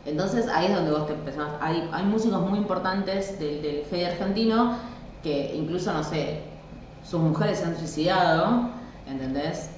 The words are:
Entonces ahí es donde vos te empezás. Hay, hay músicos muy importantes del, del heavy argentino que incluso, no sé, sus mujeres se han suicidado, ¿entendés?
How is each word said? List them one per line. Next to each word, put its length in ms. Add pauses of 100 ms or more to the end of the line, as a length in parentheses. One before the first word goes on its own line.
Entonces 440
ahí 180
es 80
donde 180
vos 140
te 80
empezás. 340 (120)
Hay, 320
hay 120
músicos 440
muy 100
importantes 800
del, 220
del 280
heavy 140
argentino 680 (480)
que 340
incluso, 360
no 120
sé, 380 (600)
sus 180
mujeres 400
se 40
han 120
suicidado, 920 (420)
¿entendés? 680